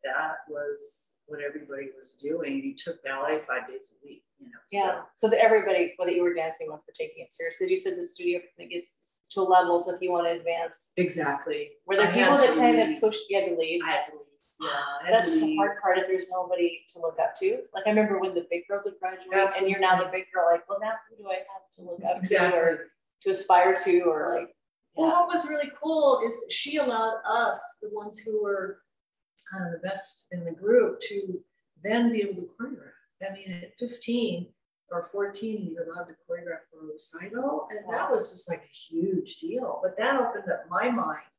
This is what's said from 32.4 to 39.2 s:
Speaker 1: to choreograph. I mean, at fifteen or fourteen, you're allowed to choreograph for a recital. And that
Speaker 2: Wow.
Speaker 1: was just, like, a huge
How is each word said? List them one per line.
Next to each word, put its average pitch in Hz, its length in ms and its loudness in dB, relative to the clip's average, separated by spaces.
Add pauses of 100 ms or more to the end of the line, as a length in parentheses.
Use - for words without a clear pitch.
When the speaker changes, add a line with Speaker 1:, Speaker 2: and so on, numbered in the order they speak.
Speaker 1:
to - 160 -14
choreograph. 254 340 -14 (360)
I 196 40 -8
mean, 190 200 -14
at 175 260 -14
fifteen 226 760 -4 (380)
or 170 220 -6
fourteen, 202 580 -6
you're 165 180 -8
allowed 165 200 -12
to 160 60 -20 (140)
choreograph 170 420 -8
for 156 100 -20
a 156 120 -14
recital. 226 800 -6
And 214 100 -10 (120)
that 170 160 -2
Speaker 2:
Wow. - 40 2
Speaker 1:
was - 200 -2
just, - 160 -10
like, 170 160 -8
a - 20 -20
huge - 680 -4